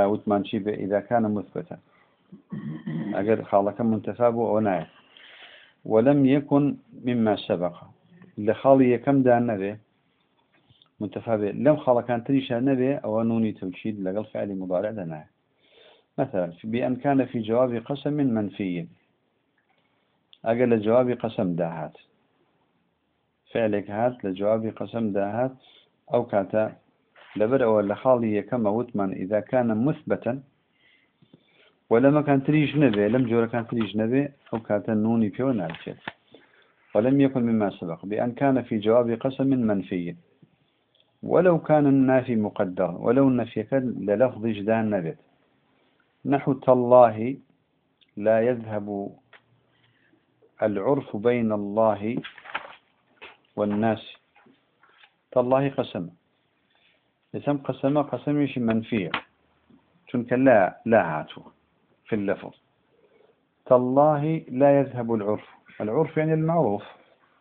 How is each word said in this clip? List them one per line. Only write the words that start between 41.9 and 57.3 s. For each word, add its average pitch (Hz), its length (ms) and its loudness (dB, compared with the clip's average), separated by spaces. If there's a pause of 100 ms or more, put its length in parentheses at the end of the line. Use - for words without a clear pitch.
مقدرا، 95 560 -2 (140)
ولو 131 220 4
النفي 113 360 -2
كان 131 200 -2 (240)
للفظ 107 380 0
جدان 110 440 -2
نبت، 87 300 -4 (1040)
نحو 139 280 0
تالله 123 840 4 (800)
لا 107 200 2 (120)
يذهب 110 380 -6 (1700)
العرف 110 560 -2
بين 117 340 0
الله 104 500 0 (1500)
والناس. 104 480 -2 (1300)
تالله 131 380 2
قسم، 107 400 -6 (1300)